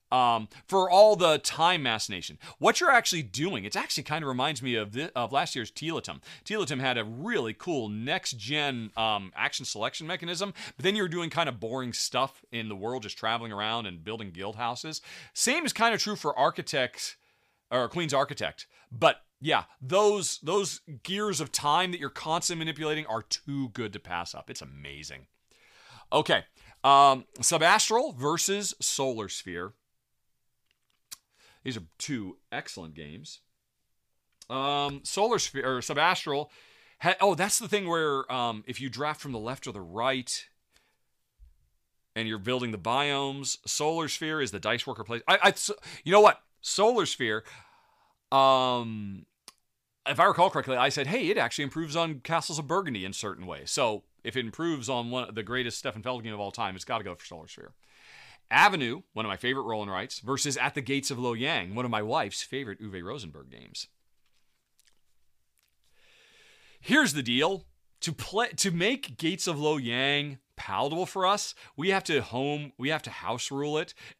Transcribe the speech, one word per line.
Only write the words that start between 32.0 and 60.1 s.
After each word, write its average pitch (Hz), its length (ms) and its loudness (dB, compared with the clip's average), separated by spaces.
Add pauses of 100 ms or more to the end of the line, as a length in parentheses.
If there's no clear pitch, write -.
excellent 85 440 -10
games. 82 460 -16 (1080)
Um, 143 540 -2
Solar 214 360 0
Sphere, 131 380 -2
or - 20 -4
Subastral, 151 720 0 (500)
ha-, 180 220 4
oh, 196 140 6
that's 190 240 0
the 220 80 -6
thing 196 200 0
where, 156 440 0
um, 120 340 -2
if 123 160 -10
you 135 80 -6
draft 147 320 -4
from 143 100 -8
the 117 80 -6
left 123 280 -8
or 123 40 -8
the 101 80 -10
right 120 680 -2 (1700)
and 113 120 -4
you're 110 120 -6
building 123 320 -2
the 104 80 -6
biomes, 139 840 -2
Solar 156 420 -2
Sphere 156 340 -4
is 117 100 -2
the 98 80 -6
dice 113 280 -2
worker 117 160 -8
place. 117 240 -8
I, 190 160 6
I, 196 80 8
so, - 240 -2 (280)
you 156 80 -2
know 208 100 10
what? - 200 8 (200)
Solar 214 440 4
Sphere, 110 400 -2 (880)
um, 123 920 2 (800)
if 139 140 2
I 170 60 8
recall 180 240 6
correctly, 131 260 -2
I 127 140 4
said, 135 180 -2
"Hey, 185 220 0
it 208 80 0
actually 143 280 0
improves 156 300 -6
on 165 260 -2
Castles 160 380 -2
of 147 80 -8
Burgundy 143 380 -2
in 95 80 -8
certain 95 320 -8
ways." 76 260 -10
So 113 320 0 (200)
if 117 120 -6
it 131 60 -2
improves 135 480 -4
on 120 220 -2
one, 123 220 -4
the 110 100 -6
greatest 120 340 -4
Stefan 113 240 -8
Feld 123 220 -6
game 110 100 -8
of 104 60 -6
all 101 120 -6
time, 101 240 -6
it's 92 80 -12
gotta 113 200 -4
go 90 120 -10
for - 100 -18
Solar 82 220 -18
Sphere. - 260 -20 (800)
Avenue, 156 520 4 (100)
one 110 120 -4
of 104 40 -4
my 95 80 -4
favorite 127 260 -2
roll 107 200 -2
and 101 80 -8
writes, 95 280 -6